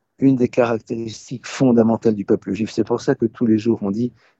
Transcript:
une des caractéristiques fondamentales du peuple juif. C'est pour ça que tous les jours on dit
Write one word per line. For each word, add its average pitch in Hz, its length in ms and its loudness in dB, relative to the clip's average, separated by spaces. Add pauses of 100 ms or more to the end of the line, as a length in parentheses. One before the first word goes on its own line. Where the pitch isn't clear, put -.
(180)
une 135 180 2
des 123 120 2
caractéristiques 117 960 -4
fondamentales 113 680 2
du 101 100 -6
peuple 98 280 -2
juif. 104 180 -4
C'est 110 140 -2
pour 120 160 -4
ça 143 140 -2
que 117 120 -2
tous 117 200 -4
les 110 120 4
jours 110 240 0
on 101 80 -2
dit 117 220 -4 (280)